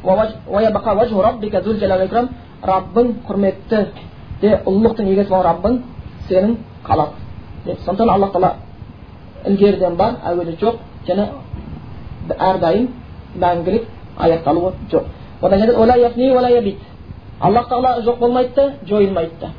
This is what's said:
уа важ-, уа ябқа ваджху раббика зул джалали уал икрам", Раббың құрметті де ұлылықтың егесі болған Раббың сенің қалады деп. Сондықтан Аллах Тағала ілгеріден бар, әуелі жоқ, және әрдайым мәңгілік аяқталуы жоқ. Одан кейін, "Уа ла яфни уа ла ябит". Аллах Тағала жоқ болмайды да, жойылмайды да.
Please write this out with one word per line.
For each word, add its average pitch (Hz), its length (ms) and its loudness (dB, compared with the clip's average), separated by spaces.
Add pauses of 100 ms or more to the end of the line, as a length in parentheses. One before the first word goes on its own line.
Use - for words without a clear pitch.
уа 185 140 4
важ-, 220 180 0 (140)
уа 190 120 0
ябқа 220 360 2
ваджху 214 260 2
раббика 208 400 0
зул 214 120 -2
джалали 190 260 0
уал 190 80 0
икрам", 240 200 0 (340)
Раббың 190 520 0 (140)
құрметті 196 580 0 (540)
де 208 260 4
ұлылықтың 220 400 2
егесі 196 240 2
болған 185 140 4
Раббың 202 380 2 (460)
сенің 196 280 4 (280)
қалады 151 280 0 (520)
деп. - 200 -6
Сондықтан 202 260 2
Аллах 196 220 2
Тағала 180 200 2 (920)
ілгеріден 190 480 4
бар, 220 220 0 (100)
әуелі 165 320 -4
жоқ, 233 220 0 (260)
және 196 220 0 (1000)
әрдайым 185 600 2 (500)
мәңгілік 175 460 0 (340)
аяқталуы 165 540 2 (180)
жоқ. - 140 0 (380)
Одан 196 180 4
кейін, 233 160 4
"Уа 220 100 6
ла 247 100 6
яфни 240 360 4
уа 247 80 4
ла 247 100 2
ябит". 214 280 2 (600)
Аллах 233 300 2
Тағала 247 340 2
жоқ 233 160 0
болмайды 247 380 2
да, 277 160 4 (120)
жойылмайды 190 560 0
да. - 80 -8 (100)